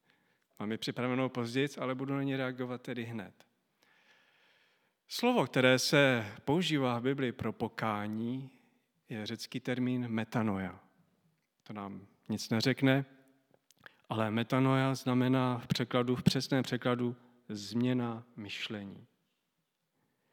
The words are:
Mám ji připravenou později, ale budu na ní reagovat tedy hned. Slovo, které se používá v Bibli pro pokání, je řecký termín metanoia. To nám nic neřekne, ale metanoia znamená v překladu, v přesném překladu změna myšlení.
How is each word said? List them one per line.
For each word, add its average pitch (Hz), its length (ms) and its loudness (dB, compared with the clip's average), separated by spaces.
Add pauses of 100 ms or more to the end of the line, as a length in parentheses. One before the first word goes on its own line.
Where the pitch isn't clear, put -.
(580)
Mám 107 140 -4
ji 110 60 -4
připravenou 127 500 -2
později, 127 400 -2 (100)
ale 131 160 -4
budu 135 200 -4
na 139 80 -2
ní 139 140 -2
reagovat 127 460 -6
tedy 120 220 -6
hned. 110 420 -12 (1600)
Slovo, 240 380 2
které 127 320 6
se 123 540 4 (120)
používá 139 540 2
v 117 40 -4
Bibli 131 300 0
pro 113 200 -4
pokání, 110 1000 -4 (580)
je 107 180 -6
řecký 113 340 -8
termín 123 480 -2
metanoia. 107 720 -2 (840)
To - 100 -16
nám 98 340 -10 (220)
nic 107 220 -4
neřekne, 135 540 4 (1040)
ale 110 220 0
metanoia 131 640 4
znamená 127 640 2
v - 80 -10
překladu, 123 500 0
v 135 60 -8
přesném 131 400 2
překladu 123 540 -2 (320)
změna 117 800 -2 (100)
myšlení. 101 680 -10 (1300)